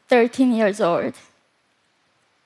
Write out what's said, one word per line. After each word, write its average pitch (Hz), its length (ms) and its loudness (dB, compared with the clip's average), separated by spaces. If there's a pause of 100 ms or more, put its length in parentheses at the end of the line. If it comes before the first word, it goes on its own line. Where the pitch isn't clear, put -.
thirteen 247 460 2
years 214 260 -2
old. 170 340 -2 (1300)